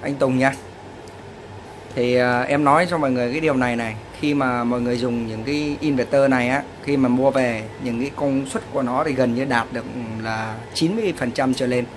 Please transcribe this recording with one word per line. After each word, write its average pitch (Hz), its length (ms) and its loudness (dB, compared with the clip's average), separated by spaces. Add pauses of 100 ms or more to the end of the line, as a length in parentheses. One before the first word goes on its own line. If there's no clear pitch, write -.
anh 143 120 -2
Tùng 131 240 2
nha. 135 140 4 (1400)
Thì, 123 200 2
à, 123 260 4
em 143 240 2
nói 156 260 6
cho 170 80 0
mọi 139 120 2
người 123 220 0
cái 156 80 -2
điều 156 140 4
này 123 220 2
này, 113 200 -4 (240)
khi 147 140 2
mà 123 300 0
mọi 120 160 0
người 123 160 0
dùng 120 300 0
những 110 180 -6
cái 147 360 -2
inverter 139 500 4
này 123 180 4
á, 135 140 0 (200)
khi 143 140 0
mà 131 120 4
mua 131 220 4
về 123 320 0 (220)
những 117 160 -2
cái 139 160 -2
công 139 300 0
suất - 160 -4 (100)
của 139 100 0
nó 127 220 0
thì 156 80 -2
gần 127 220 2
như 131 100 0
đạt 120 280 0
được 120 120 -6 (380)
là 110 340 -4 (180)
chín 175 220 0
mươi 202 200 0
phần 120 160 -2
trăm 131 220 2
trở 127 120 -2
lên. 123 180 0 (120)